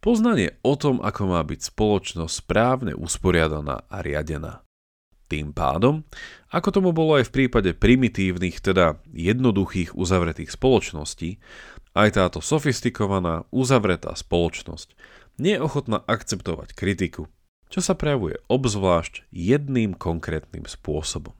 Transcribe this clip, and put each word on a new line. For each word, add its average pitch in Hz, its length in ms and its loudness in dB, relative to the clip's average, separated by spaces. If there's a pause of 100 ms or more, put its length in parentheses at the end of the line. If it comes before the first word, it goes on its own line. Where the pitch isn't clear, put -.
poznanie 220 580 2
o 143 160 2
tom, 139 240 0
ako 98 320 -2
má 85 80 2
byť 76 320 -6
spoločnosť 95 600 0 (120)
správne 120 480 0
usporiadaná 78 960 0
a - 160 -10
riadená. 76 560 -6 (640)
Tým 73 320 -6
pádom, 92 480 2 (480)
ako 175 160 0
tomu 185 240 2
bolo 156 240 4
aj 127 160 2
v - 80 -
prípade 110 320 2
primitívnych, 95 880 2
teda 90 480 4
jednoduchých 95 880 0
uzavretých 87 560 0
spoločností, 92 880 -2 (560)
aj 104 240 4
táto 87 240 0
sofistikovaná, 98 1040 -2
uzavretá 117 640 0
spoločnosť - 800 -4 (480)
nie 185 160 2
je 135 80 -4
ochotná 120 400 -4
akceptovať - 720 -6
kritiku, 92 480 -4 (480)
čo 190 80 -2
sa 175 160 0
prejavuje 135 480 -2
obzvlášť 101 880 0
jedným 120 640 0
konkrétnym 80 720 -6
spôsobom. 76 720 -8